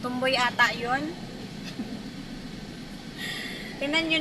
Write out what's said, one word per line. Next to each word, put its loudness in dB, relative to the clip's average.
Tumboy 4
ata 6
yun. 0
<laughs> -8
Tingnan 2
nyo 6